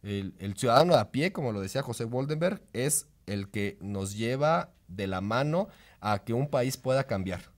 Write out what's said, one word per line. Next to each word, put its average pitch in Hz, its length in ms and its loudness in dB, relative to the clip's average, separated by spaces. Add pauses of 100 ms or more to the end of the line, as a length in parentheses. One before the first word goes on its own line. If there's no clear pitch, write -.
El, 98 380 -4
el 98 160 -6
ciudadano 139 380 6
de 123 80 6
a - 100 -4
pie, 160 220 0
como 135 180 -2
lo 104 80 -2
decía 98 220 -4
José 120 240 -6
Woldenberg, 151 560 -2 (100)
es - 340 0 (200)
el 98 240 -4
que 101 320 -2
nos 98 340 -4
lleva 135 540 0 (180)
de 98 200 -4
la 95 120 -2
mano 143 480 0 (320)
a 104 200 0
que - 120 -6
un 131 160 0
país 131 300 0
pueda 131 260 2
cambiar 92 380 -4 (160)